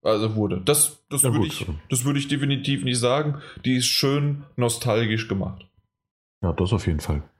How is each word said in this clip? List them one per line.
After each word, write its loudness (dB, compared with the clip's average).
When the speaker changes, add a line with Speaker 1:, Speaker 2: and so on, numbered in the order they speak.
Speaker 1:
Also 0
wurde. 0
Das, 0
das 0
Speaker 2:
Ja, 4
Speaker 1:
würde 2
Speaker 2:
gut. 2
Speaker 1:
ich, -6
das 0
würde 2
ich -4
definitiv 0
nicht 0
sagen. 0
Die 2
ist 0
schön 0
nostalgisch 0
gemacht. -4
Speaker 2:
Ja, 0
das 2
auf 0
jeden 0
Fall. -2